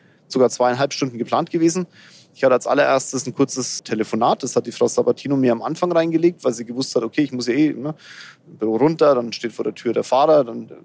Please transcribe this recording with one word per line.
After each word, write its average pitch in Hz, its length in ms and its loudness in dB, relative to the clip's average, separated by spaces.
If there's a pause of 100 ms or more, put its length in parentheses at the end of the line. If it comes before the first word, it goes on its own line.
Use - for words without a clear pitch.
(320)
sogar 123 160 4
zweieinhalb 123 440 0
Stunden 123 260 -4
geplant 123 320 -2
gewesen. 170 380 0 (480)
Ich - 80 -2
hatte 127 100 4
als 123 140 0
allererstes 135 580 0
ein 123 80 -8
kurzes - 480 -4
Telefonat. 117 640 -2
Das 123 100 -4
hat 117 100 0
die 120 60 -10
Frau 120 160 0
Sabatino 123 500 0
mir 131 140 4
am 113 100 0
Anfang 156 300 -4
reingelegt, 165 540 2
weil 127 80 0
sie 113 120 -8
gewusst 123 300 -6
hat, 123 80 0
okay, 117 200 -2
ich 135 100 -4
muss 123 160 -6
ja 120 60 2
eh, 147 180 2
ne, 147 240 -8 (500)
im - 100 -20
Büro 110 200 0
runter, 147 400 4
dann 120 160 -4
steht - 180 -8
vor - 140 -8
der 110 100 -4
Tür - 180 -4
der 113 120 -2
Fahrer, 147 400 4
dann 113 260 -12 (140)